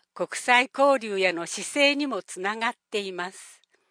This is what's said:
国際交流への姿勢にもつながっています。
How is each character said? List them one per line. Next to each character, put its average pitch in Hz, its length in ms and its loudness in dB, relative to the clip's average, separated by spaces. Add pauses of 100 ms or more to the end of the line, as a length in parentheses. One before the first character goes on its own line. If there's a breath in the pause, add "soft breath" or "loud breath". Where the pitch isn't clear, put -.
(140)
国 180 180 -6
際 254 440 2
交 277 220 6
流 208 220 -4
へ 185 120 4
の 165 140 -6
姿 - 260 -10
勢 285 240 2
に 294 100 -2
も 214 160 -4
つ - 180 -14
な 202 160 -4
が 226 140 -2
っ - 20 -4 (180)
て 208 100 -4
い 190 120 -8
ま 180 180 -8
す。 - 300 -20 (300 soft breath)